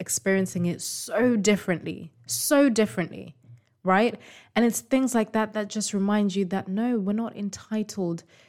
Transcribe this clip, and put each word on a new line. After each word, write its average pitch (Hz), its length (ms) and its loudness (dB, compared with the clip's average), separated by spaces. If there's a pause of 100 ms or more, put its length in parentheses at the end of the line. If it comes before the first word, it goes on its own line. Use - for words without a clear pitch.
experiencing 190 640 -2
it 175 160 -2
so - 560 0
differently, 180 760 0 (140)
so 285 460 4
differently, 214 640 -2 (480)
right? 196 340 4 (380)
And 226 80 6
it's 226 160 2
things 262 340 0
like 220 180 0
that 214 200 0
that 208 160 -4
just 208 240 -6
remind 202 420 2
you 196 120 0
that, 185 220 -4
no, 226 300 -2
we're 196 140 -2
not 226 240 -4
entitled 202 880 -6 (240)